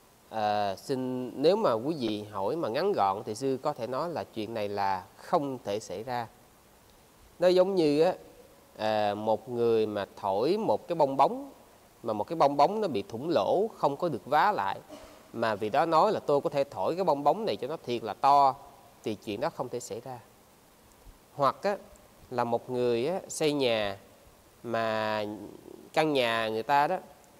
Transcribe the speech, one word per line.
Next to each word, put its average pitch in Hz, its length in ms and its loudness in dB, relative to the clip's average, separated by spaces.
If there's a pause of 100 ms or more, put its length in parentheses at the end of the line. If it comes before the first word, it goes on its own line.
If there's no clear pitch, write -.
(340)
À, 104 420 0
xin, 127 560 -4 (100)
nếu 170 140 6
mà 180 180 2
quý 131 260 -2
vị 107 240 -2
hỏi 104 320 -4
mà 156 140 -2
ngắn 160 220 0
gọn 104 340 0
thì 110 100 -6
sư 135 260 -2
có - 120 -2
thể 123 140 -8
nói 135 220 -4
là 123 140 -6
chuyện 107 300 -8
này 104 160 -4
là 98 360 -2 (120)
không 143 460 -2
thể 101 160 -4
xảy 110 240 -10
ra. 120 240 -6 (1120)
Nó 175 80 4
giống 185 280 4
như 151 260 4
á, 180 120 4 (640)
à, 107 360 2
một 107 360 -2
người 117 360 2
mà 104 200 -2 (100)
thổi 110 420 0
một 143 300 -2
cái 170 80 -4
bong 139 220 2
bóng, 240 340 0 (520)
mà 117 100 -2
một 104 100 -2
cái 170 120 -6
bong 143 220 4
bóng 185 240 4
nó 208 60 0
bị 104 220 -2
thủng 123 200 -8
lỗ, 147 460 2
không 143 220 0
có 175 120 -2
được 117 160 -6
vá 156 260 2
lại, 98 280 -4 (540)
mà 113 220 0
vì 107 140 -4
đó 139 160 2
nói 170 260 4
là 214 80 -2
tôi 143 220 2
có 165 80 -4
thể 139 140 0
thổi 110 320 -2
cái 190 80 -2
bong 143 200 2
bóng 180 220 2
này 127 100 -2
cho 120 120 -6
nó 156 100 -8
thiệt 120 260 -6
là 104 100 -6
to, 139 420 4 (480)
thì 110 120 -4
chuyện 104 240 -8
đó 151 100 -2
không 131 200 -8
thể 120 100 -8
xảy 110 220 -10
ra. 127 180 -14 (1120)
Hoặc 139 300 0
á, 196 140 0 (540)
là 120 120 0
một 117 260 -2
người 123 380 0
á, 185 200 -4
xây 151 260 0
nhà 110 440 0 (640)
mà 110 600 0 (720)
căn 156 200 2
nhà 117 360 2
người 110 140 -2
ta 143 240 2
đó 180 100 -2 (420)